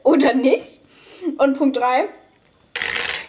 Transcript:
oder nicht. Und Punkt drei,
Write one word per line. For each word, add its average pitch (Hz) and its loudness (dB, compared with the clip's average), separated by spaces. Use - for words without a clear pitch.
oder 277 4
nicht. - 0
Und 269 2
Punkt 269 0
drei, 254 0